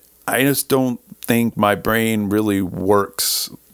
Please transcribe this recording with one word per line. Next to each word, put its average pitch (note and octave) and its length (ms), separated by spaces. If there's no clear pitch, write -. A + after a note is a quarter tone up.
I A#2 140
just C3+ 280
don't C3 300
think A#2 360
my G#2 180
brain A2 540
really G#2 320
works G2 880